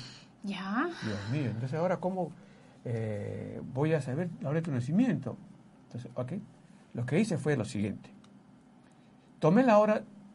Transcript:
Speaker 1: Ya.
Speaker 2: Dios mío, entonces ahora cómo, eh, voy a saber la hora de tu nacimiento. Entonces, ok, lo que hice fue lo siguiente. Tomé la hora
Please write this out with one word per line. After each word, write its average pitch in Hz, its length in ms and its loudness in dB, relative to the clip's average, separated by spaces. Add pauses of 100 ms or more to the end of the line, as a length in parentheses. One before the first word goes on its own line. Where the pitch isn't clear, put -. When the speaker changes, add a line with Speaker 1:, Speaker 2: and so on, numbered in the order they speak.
(440)
Speaker 1:
Ya. 202 440 -2 (160)
Speaker 2:
Dios 107 140 -4 (120)
mío, 135 200 0
entonces 123 280 -4
ahora 175 200 0
cómo, 185 340 -2 (520)
eh, 107 760 -4 (140)
voy 151 180 2
a 156 80 4
saber 143 280 -4 (120)
la - 100 -4
hora 160 100 0
de - 20 -2
tu 165 100 -4
nacimiento. 135 640 0 (500)
Entonces, 120 280 -12
ok, 127 180 -4 (600)
lo 120 120 -4
que 151 140 2
hice 180 180 0
fue 151 180 0
lo 110 80 0
siguiente. 101 460 -4 (1300)
Tomé 185 240 6
la 220 160 8
hora 214 240 6 (320)